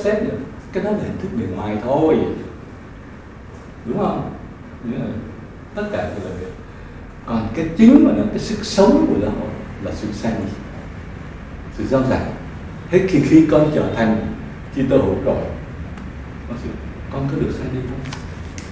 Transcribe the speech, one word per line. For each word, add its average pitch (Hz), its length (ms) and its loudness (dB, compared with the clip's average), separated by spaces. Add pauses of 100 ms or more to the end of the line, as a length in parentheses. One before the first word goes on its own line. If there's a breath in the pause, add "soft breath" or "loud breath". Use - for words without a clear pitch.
xếp 214 160 2
được. - 180 -2 (340)
Cái 190 120 0
đó 208 60 0
là 208 80 2
hình - 240 -4
thức - 60 -4 (120)
bề 101 60 -2 (100)
ngoài 104 280 -2
thôi, 143 340 4 (1700)
đúng 120 120 -2
không? - 340 -2 (520)
Nghĩa 123 140 -4
là 110 80 -4 (680)
tất 208 80 -2 (100)
cả - 100 -2
đều - 280 -6
là 87 100 -8
vậy. 92 100 -8 (760)
Còn 113 280 -2
cái 165 220 0
chính 233 280 10
mà - 120 6
nó, 208 140 2
cái - 80 -2
sức - 260 -4
sống 285 440 6
của - 120 2
giáo 175 100 0
hội - 180 -4 (340)
là - 120 -6
sự - 180 -6
sai 113 200 -2
đi, 98 200 -4 (1300)
sự - 80 -2
rao 131 160 4
giảng. - 320 0 (560)
Hết 175 180 8
khi, - 120 6
khi 160 300 10
con 151 240 6
trở - 200 2
thành 107 400 2 (400)
Kitô - 220 4
hữu - 280 4
rồi, - 200 0 (1040)
con - 140 -6
sự, 123 60 -6 (440)
con 139 180 -2
có 143 60 -2
được - 220 0
sai - 140 -4
đi 127 80 -2
không? 127 200 -6 (720)